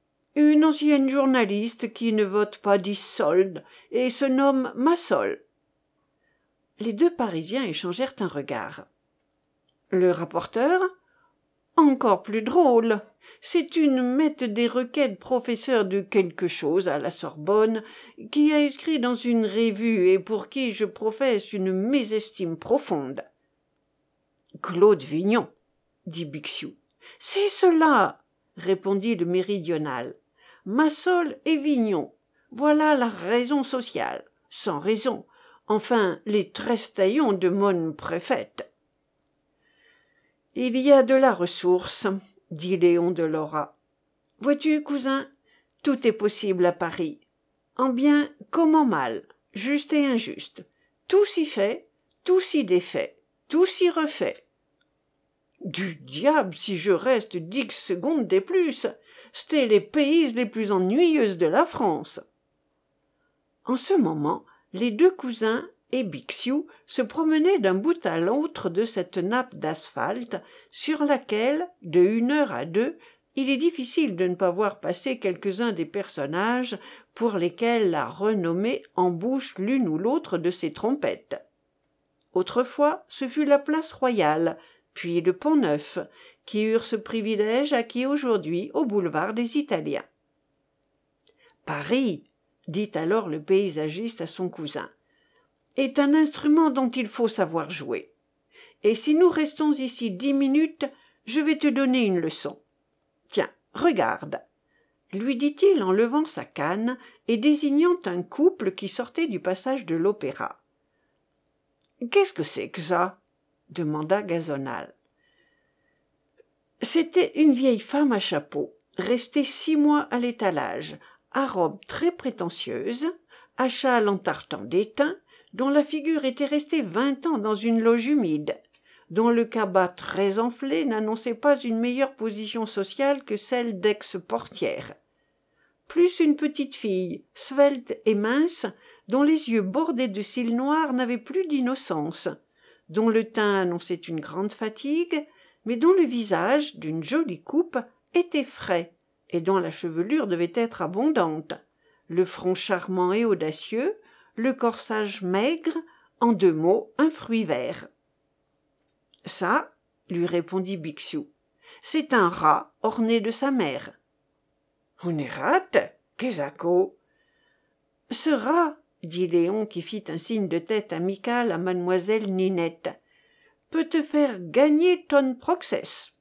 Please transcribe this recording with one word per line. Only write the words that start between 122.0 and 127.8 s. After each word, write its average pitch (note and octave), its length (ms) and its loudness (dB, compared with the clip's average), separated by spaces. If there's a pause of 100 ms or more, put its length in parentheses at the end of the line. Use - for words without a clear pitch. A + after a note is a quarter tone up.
prétentieuse, A#3+ 1040 -6 (420)
à B3+ 120 0
châle A#3+ 400 2
en G3+ 100 0
tartan - 440 -6
d'étain, G#3+ 540 0 (380)
dont B3+ 160 -2
la C#4+ 140 4
figure D4 400 -2
était C4 200 -2
restée D4 380 -2
vingt B3 420 -2
ans D#4+ 140 0
dans G#3+ 160 -2
une A3+ 260 0